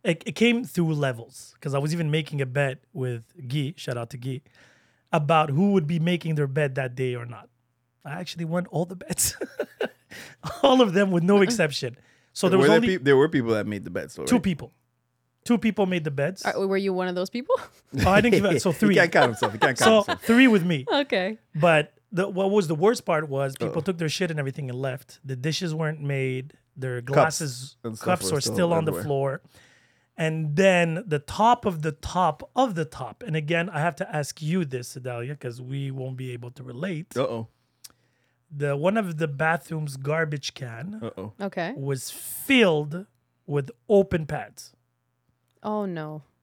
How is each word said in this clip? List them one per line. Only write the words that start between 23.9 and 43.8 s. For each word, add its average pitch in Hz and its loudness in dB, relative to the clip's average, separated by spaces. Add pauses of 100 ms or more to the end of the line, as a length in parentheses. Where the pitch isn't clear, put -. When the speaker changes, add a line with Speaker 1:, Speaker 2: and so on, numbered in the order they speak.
Speaker 1:
their 160 -2
shit 175 -2
and 151 -4
everything 135 -6
and 123 -8
left. 131 -8
The 135 -8
dishes 156 -4
weren't 156 -4
made. 135 -4 (220)
Their 127 -6
Speaker 3:
Cups 131 -6
Speaker 1:
glasses, 139 0
Speaker 3:
and 110 -6
stuff - -14 (140)
Speaker 1:
cups 98 -8
Speaker 3:
were 151 0
Speaker 1:
were 131 0
Speaker 3:
still 110 -4
Speaker 1:
still 170 2
on 160 2
the 156 0
Speaker 3:
everywhere. 156 -4
Speaker 1:
floor. 139 -2 (760)
And 160 -2
then 175 4
the 151 -2
top 233 2
of 170 -2
the 160 -2
top - -2
of 247 2
the 160 -2
top. - -14
And 160 -4
again, 165 -2
I 156 -6
have 165 -2
to 185 -8
ask 147 -6
you 165 -2
this, 127 -8
Sedalia, 123 -10
'cause 127 -12
we 135 -8
won't 131 -10
be 127 -10
able 123 -14
to 127 -20
relate. 147 -10
Speaker 3:
Uh-oh. 117 -4 (1080)
Speaker 1:
The 143 -2
one 185 0
of 175 -4
the 160 -2
bathroom's 156 -4
garbage 147 -4
can 139 -12
Speaker 3:
Uh-oh. 107 -10
Speaker 2:
Okay. 190 -6
Speaker 1:
was 139 -6
filled 175 0 (420)
with 143 -4 (180)